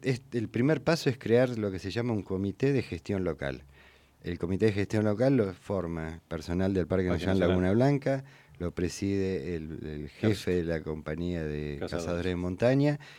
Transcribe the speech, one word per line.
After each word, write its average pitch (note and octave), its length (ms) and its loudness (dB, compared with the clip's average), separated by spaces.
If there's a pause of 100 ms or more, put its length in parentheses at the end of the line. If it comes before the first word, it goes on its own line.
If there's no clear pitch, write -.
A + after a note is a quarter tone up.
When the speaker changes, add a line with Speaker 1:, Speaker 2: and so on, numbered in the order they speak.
Speaker 1:
es, B2+ 200 -2 (100)
el A#2 160 -4
primer C3 340 0
paso D#3+ 280 2
es A2 80 -6
crear A#2+ 400 4
lo G#2 140 -2
que F#2 80 -6
se F#2+ 100 -6
llama A#2 220 -2
un G#2 100 0
comité G2 500 0
de B2+ 100 2
gestión F#2 420 -4
local. C#2 400 -4 (580)
El F2 160 -6
comité F#2 280 2
de G#2+ 60 6
gestión G#2 320 0
local A#2 320 4
lo G2+ 180 2
forma E2 760 -4
personal F2 460 0
del F2 120 2
Parque F#2 220 2
Speaker 2:
Parque F2 40 2 (120)
Speaker 1:
Nacional F#2+ 140 2
Speaker 2:
Nacional. F2+ 100 4 (160)
Speaker 1:
Laguna F#2 80 4
Blanca, C3+ 520 2 (340)
lo F2 140 -4
preside F#2 840 -2
el, D#2 320 -8
el D2 220 -8
jefe - 220 0
Speaker 2:
Cazadores. F2+ 360 0
Speaker 1:
de E2+ 60 0
la D#2+ 100 0
compañía D#2+ 600 -4
de D2 340 -4
Speaker 2:
Cazadores. E2+ 120 -6 (160)
Speaker 1:
Cazadores F2 260 -2
de F2 40 -2
Montaña B2+ 640 2 (200)